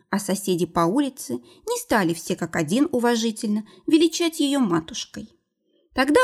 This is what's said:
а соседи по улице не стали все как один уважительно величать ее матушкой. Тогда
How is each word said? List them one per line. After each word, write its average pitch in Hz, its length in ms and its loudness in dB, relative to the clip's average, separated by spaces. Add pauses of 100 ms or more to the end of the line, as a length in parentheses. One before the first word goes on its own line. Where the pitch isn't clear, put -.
(100)
а 196 80 -2
соседи 185 460 -2
по 170 160 -2
улице 240 540 0 (340)
не 480 100 -2
стали 190 360 0
все 175 200 -6
как 165 220 -8
один 190 360 0
уважительно 226 720 0 (200)
величать 330 540 2
ее 285 200 2
матушкой. 208 720 -4 (600)
Тогда 285 300 4